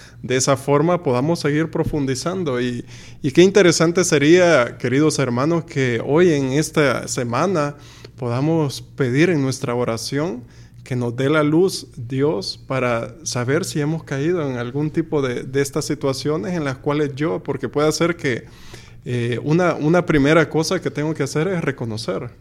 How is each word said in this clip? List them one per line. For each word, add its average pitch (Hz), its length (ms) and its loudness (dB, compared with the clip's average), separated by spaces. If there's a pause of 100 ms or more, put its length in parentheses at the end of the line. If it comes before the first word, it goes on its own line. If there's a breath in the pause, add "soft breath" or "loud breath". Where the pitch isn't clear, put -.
(240 loud breath)
de 127 140 0
esa 135 200 2
forma 160 460 2
podamos 147 380 0
seguir 151 280 0
profundizando. 151 920 -2
Y, 123 240 -4 (360 loud breath)
y 139 100 -2
qué 170 120 8
interesante 180 640 4
sería, 151 720 4
queridos 143 420 2
hermanos, 143 460 0
que 127 380 -2
hoy 165 280 4
en 135 220 0
esta 143 540 0
semana 143 680 -2 (420 loud breath)
podamos 135 640 -2
pedir 139 480 0
en 156 120 2
nuestra 127 340 -4
oración 139 680 -4 (400 loud breath)
que 131 120 -6
nos 120 200 -4
dé 131 140 0
la 156 140 2
luz 160 440 0 (100)
Dios 135 720 -2
para 123 560 -2
saber 131 400 -2
si - 160 -4
hemos 156 240 -2
caído 147 460 -2
en 123 80 -4
algún 127 320 -4
tipo 156 320 -2
de, 123 220 -4
de 135 180 -2
estas 139 240 -4
situaciones 151 720 -2
en 160 80 -2
las 131 140 -4
cuales 147 380 -2
yo, 160 280 -4
porque 135 260 -4
puede 151 220 2
ser 165 240 0
que, 127 300 -4 (600 loud breath)
eh, 120 380 -2
una, 160 320 2
una 170 300 2
primera 156 440 4
cosa 170 320 -2
que 143 100 -4
tengo 151 220 -2
que 151 100 -4
hacer 151 240 -2
es 180 160 -2
reconocer 120 760 -4